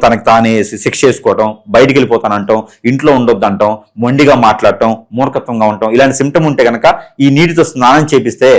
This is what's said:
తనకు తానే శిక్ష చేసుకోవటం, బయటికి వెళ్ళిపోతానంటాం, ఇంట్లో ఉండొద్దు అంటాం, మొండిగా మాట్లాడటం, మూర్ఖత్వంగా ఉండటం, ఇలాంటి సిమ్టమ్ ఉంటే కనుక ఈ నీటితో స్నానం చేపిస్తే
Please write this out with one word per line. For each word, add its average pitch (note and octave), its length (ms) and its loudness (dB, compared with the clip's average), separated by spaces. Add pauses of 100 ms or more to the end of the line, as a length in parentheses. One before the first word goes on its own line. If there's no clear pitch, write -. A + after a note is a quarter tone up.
తనకు A#2 240 0
తానే A2+ 240 2 (320)
శిక్ష - 220 -4
చేసుకోవటం, G#2+ 420 0 (280)
బయటికి C3 220 4
వెళ్ళిపోతానంటాం, G#2+ 600 -2 (320)
ఇంట్లో C#3 280 0
ఉండొద్దు A2+ 300 0
అంటాం, G#2 220 -2 (320)
మొండిగా C#3 320 2 (100)
మాట్లాడటం, A2 460 0 (260)
మూర్ఖత్వంగా B2+ 540 -4
ఉండటం, A2 240 -4
ఇలాంటి C3+ 260 2
సిమ్టమ్ D3+ 300 0
ఉంటే C3 180 0
కనుక A#2 240 0 (320)
ఈ C#3 120 4
నీటితో E3 340 2
స్నానం C3+ 420 2
చేపిస్తే B2+ 440 2